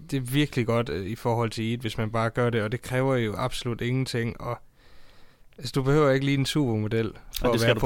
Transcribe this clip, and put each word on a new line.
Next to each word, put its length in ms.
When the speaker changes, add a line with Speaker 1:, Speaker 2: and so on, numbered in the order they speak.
Speaker 1:
det 60
er 40
virkelig 440
godt, 240
øh, 180
i 80
forhold 340
til 220
Eat, 80
hvis 180
man 140
bare 180
gør 200
det, 120
og 100
det 100
kræver 340
jo 220
absolut 440
ingenting, 600
og, 180
altså, 180
du 80
behøver 280
ikke 140
lige 120
en 80
supermodel 680
for 80
Speaker 2:
Og 60
det 0
Speaker 1:
at 60
Speaker 2:
skal 80
Speaker 1:
være 80
Speaker 2:
du 40
Speaker 1:
på 60